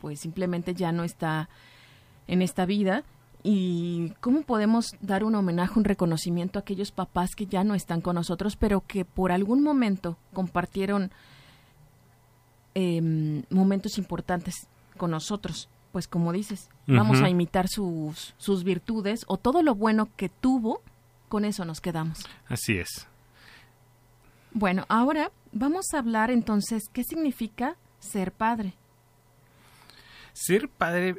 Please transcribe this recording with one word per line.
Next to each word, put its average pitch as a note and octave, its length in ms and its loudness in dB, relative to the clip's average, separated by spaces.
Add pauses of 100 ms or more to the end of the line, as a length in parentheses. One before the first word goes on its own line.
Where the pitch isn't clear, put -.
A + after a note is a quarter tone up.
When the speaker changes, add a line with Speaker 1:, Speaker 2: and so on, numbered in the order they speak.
Speaker 1:
pues, D3 200 -10
simplemente F3 540 -4
ya F3 180 0
no E3+ 120 -2
está D#3+ 440 -2 (800)
en F3+ 160 2
esta F3+ 220 0
vida". G3+ 380 0 (400)
¿Y F3 800 0
cómo C#4 220 2
podemos A3+ 600 0
dar G3 220 0
un A3 100 2
homenaje, F#3 440 2
un G#3+ 60 4
reconocimiento F3 760 0
a G3+ 40 -4
aquellos G3+ 300 -6
papás F3+ 420 -4
que G#3+ 100 -8
ya F#3+ 180 0
no G#3 120 2
están E3+ 260 -2
con F3+ 140 0
nosotros, F3 420 -2
pero G3+ 300 2
que F#3+ 180 -4
por F#3 280 0
algún G3+ 300 4
momento A3 540 2 (160)
compartieron, F#3+ 800 -2 (1600)
em, D#3+ 760 0
momentos G3 480 2
importantes F3 720 -6 (280)
con F3 140 -2
nosotros? E3 580 -6 (240)
Pues F3+ 160 -6
como E3+ 240 0
dices, G3+ 380 -6 (160)
vamos B2+ 320 6
Speaker 2:
Ujú. G3+ 80 6
Speaker 1:
a - 20 4
imitar F3+ 400 2
sus, E3 720 -6
sus F#3+ 260 -2
virtudes G3+ 640 -2
o F#3+ 80 0
todo D4 260 4
lo D4 120 4
bueno G#3+ 420 2
que F#3 120 -4
tuvo, B3+ 520 0 (480)
con G#3 160 0
eso G3+ 200 -2
nos E3 160 -8
quedamos. D#3+ 440 -4 (240)
Speaker 2:
Así A2+ 300 0
es. - 280 -8 (1500)
Speaker 1:
Bueno, F#3+ 360 0
ahora D4 420 2 (220)
vamos D4 400 0
a D#4+ 60 -2
hablar A3+ 320 0
entonces, A3 600 0
¿qué B3 120 -4
significa D4 720 -4 (220)
ser F#3 340 -4
padre? A3 420 -2 (1600)
Speaker 2:
Ser G#3 360 0
padre F3 500 0